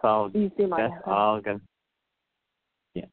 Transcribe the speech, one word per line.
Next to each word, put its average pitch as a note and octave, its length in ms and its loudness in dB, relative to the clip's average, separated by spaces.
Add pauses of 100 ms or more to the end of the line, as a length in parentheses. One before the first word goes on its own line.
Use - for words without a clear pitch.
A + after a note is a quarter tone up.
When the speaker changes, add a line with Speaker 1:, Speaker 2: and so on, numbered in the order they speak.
Speaker 1:
all, G#2+ 300 2
Speaker 2:
You G#3 240 0
see G3+ 80 2
my F3 160 0
Speaker 1:
that's A2+ 120 -2
Speaker 2:
house? - 140 -14
Speaker 1:
all G#2 340 2
gonna... G#2 200 -6 (1300)
Yeah. F2+ 200 -10